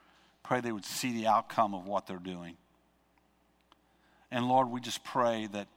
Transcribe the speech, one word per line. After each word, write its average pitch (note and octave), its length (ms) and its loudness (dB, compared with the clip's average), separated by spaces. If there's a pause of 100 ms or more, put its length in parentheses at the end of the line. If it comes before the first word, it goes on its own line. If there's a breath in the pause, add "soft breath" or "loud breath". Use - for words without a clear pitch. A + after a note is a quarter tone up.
(420 soft breath)
Pray B2+ 180 0
they A#2+ 120 -4
would G2+ 120 -8
see - 280 -4
the A2 160 0
outcome G#2+ 440 4
of F#2 140 -8
what G2 220 -2
they're F#2+ 100 -8
doing. F2 380 -10 (1800 soft breath)
And B2 160 0
Lord, B2+ 200 6
we B2 120 -6
just A#2+ 240 -8
pray A#2 480 2
that G2+ 240 -6